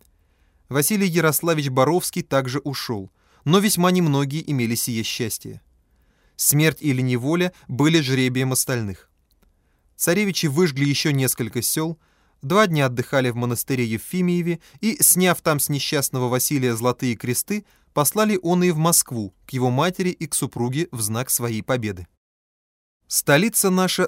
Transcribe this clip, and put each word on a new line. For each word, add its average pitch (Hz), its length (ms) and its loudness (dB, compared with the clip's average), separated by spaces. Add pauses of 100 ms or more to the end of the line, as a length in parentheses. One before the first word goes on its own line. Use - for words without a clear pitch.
(680)
Василий 190 380 0
Ярославич 160 640 0
Боровский 143 520 0
также 135 380 -2
ушёл, 120 500 -8 (340)
но 160 140 4
весьма 185 320 4
немногие 151 600 0
имели 117 240 0
сие 113 260 -4
счастье. 107 600 -8 (720)
Смерть 151 460 2
или 135 200 0
неволя 139 520 0 (140)
были 151 340 2
жребием 131 500 0
остальных. 117 580 -4 (840)
Царевичи 185 500 0
выжгли 143 400 2
ещё 143 240 0
несколько 127 540 -2
сёл, 160 340 -4 (460)
два 202 240 4
дня 151 180 2
отдыхали 127 460 0
в 117 40 -4
монастыре 120 500 -2
Евфимиеве 175 720 -2 (200)
и, 220 220 -2
сняв 180 400 2
там 151 180 2
с - 100 -4
несчастного 135 580 -2
Василия 127 480 0
золотые 120 400 -2
кресты, 196 500 -6 (280)
послали 208 500 2
он 175 200 2
и 180 60 4
в 160 80 0
Москву, 135 560 0 (140)
к - 60 -20
его 127 180 0
матери 180 380 0
и 160 180 -6
к - 80 -6
супруге 143 560 -2
в 117 100 -8
знак 110 300 -4
своей 117 320 -2
победы. 104 440 -4 (1000)
Столица 185 640 2
наша 185 360 2